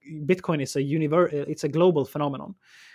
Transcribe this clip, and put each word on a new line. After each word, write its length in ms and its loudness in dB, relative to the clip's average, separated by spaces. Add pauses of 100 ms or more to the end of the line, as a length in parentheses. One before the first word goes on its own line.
(260)
Bitcoin 360 0
is 140 -6
a 80 0
univer-, 500 2
uh, 140 -4
it's 160 -6
a 60 -2
global 360 4
phenomenon, 500 -6 (400)